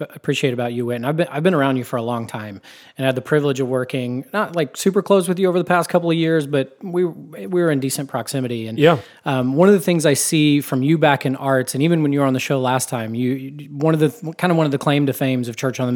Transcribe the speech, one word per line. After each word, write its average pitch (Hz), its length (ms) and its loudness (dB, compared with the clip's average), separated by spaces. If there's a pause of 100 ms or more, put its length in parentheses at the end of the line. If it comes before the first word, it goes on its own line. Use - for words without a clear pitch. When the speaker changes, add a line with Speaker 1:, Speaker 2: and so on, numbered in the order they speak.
Speaker 1:
appreciate 143 540 -2
about 120 200 -4
you, 120 120 -2
Whit, 120 100 -4
and 120 100 -6
I've 151 100 0
been, 165 120 0
I've 156 140 -6
been 180 120 4
around 135 220 2
you 123 60 -2
for 123 140 -6
a 117 60 -2
long 117 260 -4
time 107 320 -12 (360)
and 131 80 -4
had 131 120 0
the 127 60 -4
privilege 143 360 0
of 135 80 -2
working, 127 680 -4
not, 196 220 -2
like, 160 220 -4
super 196 260 0
close 190 240 4
with 180 140 -2
you 190 80 2
over 180 100 2
the 175 60 0
past 175 240 2
couple 170 200 2
of 170 80 2
years, 160 300 2
but 135 360 -2
we, 180 220 -2
we 170 440 -8
were 175 240 2
in 139 80 0
decent 135 300 -4
proximity. 120 580 -4
And, 113 100 -6
Speaker 2:
Yeah. 156 200 6 (260)
Speaker 1:
um, 131 300 0
one 175 140 6
of 208 60 8
the 190 60 4
things 165 260 0
I 147 60 6
see 147 480 2
from 135 240 -2
you 160 140 2
back 147 280 2
in 131 80 0
arts, 135 400 0
and 135 80 0
even 165 200 2
when 143 100 2
you 143 80 0
were 139 60 4
on 131 80 2
the 127 40 -2
show 135 220 -2
last 127 280 0
time, 113 280 -6
you, 123 160 -2
you, 139 400 -10
one 151 220 2
of 160 60 0
the, 156 340 -2
kind 180 180 0
of 165 40 4
one 160 100 2
of 143 40 -2
the 135 80 -2
claim 143 280 2
to 135 60 0
fames 127 360 -2
of 117 80 -10
Church 127 240 -4
on 127 80 0
the 123 80 -2